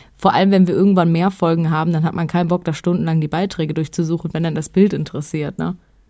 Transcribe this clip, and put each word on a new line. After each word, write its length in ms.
vor 160
allem, 180
wenn 160
wir 80
irgendwann 380
mehr 180
Folgen 400
haben, 220
dann 100
hat 140
man 100
keinen 220
Bock, 160
da 80
stundenlang 480
die 80
Beiträge 440
durchzusuchen, 640
wenn 80
dann 140
das 120
Bild 260
interessiert, 640
ne? 180